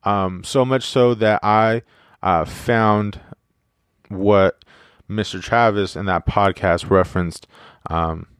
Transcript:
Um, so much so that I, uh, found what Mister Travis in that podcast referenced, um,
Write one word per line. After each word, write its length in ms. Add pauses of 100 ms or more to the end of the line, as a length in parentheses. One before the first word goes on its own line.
Um, 420
so 200
much 200
so 300
that 280
I, 400 (400)
uh, 240
found 760 (880)
what 560 (440)
Mister 320
Travis 540
in 120
that 180
podcast 640
referenced, 580 (440)
um, 360 (140)